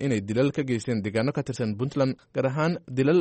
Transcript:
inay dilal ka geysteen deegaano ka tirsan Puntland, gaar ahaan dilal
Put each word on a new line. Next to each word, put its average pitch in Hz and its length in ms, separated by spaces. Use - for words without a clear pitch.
inay 123 160
dilal 113 320
ka 156 100
geysteen 120 400
deegaano 110 300
ka 143 100
tirsan 117 320
Puntland, 131 400
gaar 131 160
ahaan 151 260
dilal 135 340